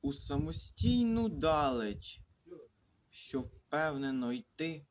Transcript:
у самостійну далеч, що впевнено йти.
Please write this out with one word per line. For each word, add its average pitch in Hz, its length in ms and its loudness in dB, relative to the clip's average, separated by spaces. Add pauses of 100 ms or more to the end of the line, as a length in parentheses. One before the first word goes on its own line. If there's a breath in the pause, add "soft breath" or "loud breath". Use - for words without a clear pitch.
у 139 120 -2
самостійну 226 1160 2
далеч, 139 920 0 (880)
що - 320 -6
впевнено 135 920 -2
йти. 151 580 -6